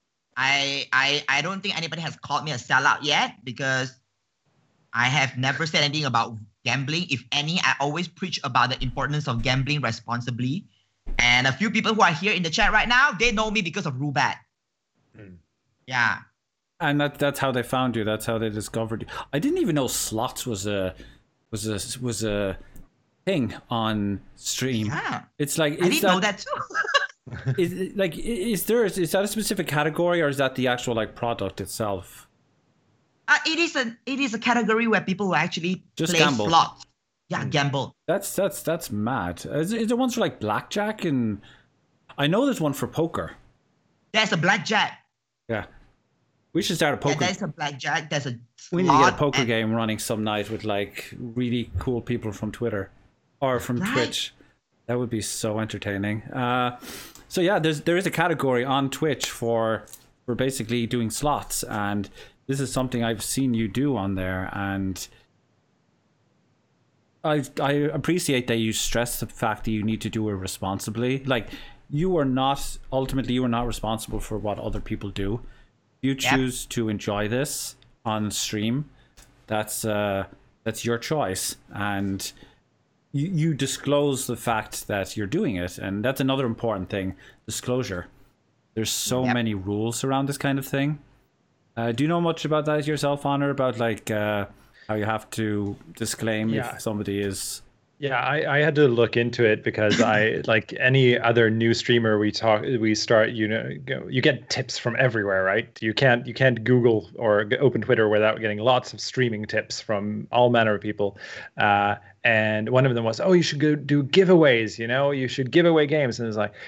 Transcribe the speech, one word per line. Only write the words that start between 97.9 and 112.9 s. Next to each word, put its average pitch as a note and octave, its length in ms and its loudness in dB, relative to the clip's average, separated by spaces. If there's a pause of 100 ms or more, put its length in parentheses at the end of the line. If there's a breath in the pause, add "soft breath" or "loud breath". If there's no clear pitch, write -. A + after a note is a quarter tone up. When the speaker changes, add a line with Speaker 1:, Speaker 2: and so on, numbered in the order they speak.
Speaker 2:
Yeah, C3+ 220 -2
I, C#3 380 0
I - 20 4
had D3+ 160 4
to D3 140 8
look A#2 280 4
into A#2+ 280 2
it G#2+ 180 4
because G#2+ 380 2
I, A2 420 4
Speaker 3:
<laughs> - 40 -6
Speaker 2:
like A2 320 2
any B2+ 380 6
other A#2 320 6
new A2+ 240 4
streamer A2+ 460 4
we G#2+ 120 4
talk, G#2+ 300 2
we A2 320 0
start, A2 380 4
you A2 160 0
know, A2+ 220 -2 (160)
go, C3 240 -8
you C3 120 0
get B2+ 280 2
tips - 280 -4
from A#2 220 -2
everywhere, G2+ 460 2
right? G#2 200 2 (160)
You A2 120 0
can't, B2+ 340 4
you A#2 60 -8
can't B2+ 320 4
Google A#2 500 4
or G#2+ 300 4
g-, A#2+ 120 0
open B2+ 240 4
Twitter A2 280 4
without G#2+ 320 4
getting G#2 180 -2
lots B2 340 2
of G#2 60 -14
streaming A2 460 -2
tips - 340 -4
from G#2+ 520 -4
all A#2+ 180 6
manner A2+ 260 4
of G2 60 -4
people. G2+ 360 -2 (400 loud breath)
Uh, G2+ 380 4 (300 soft breath)
and A2 440 2
one C3 180 6
of A#2+ 80 2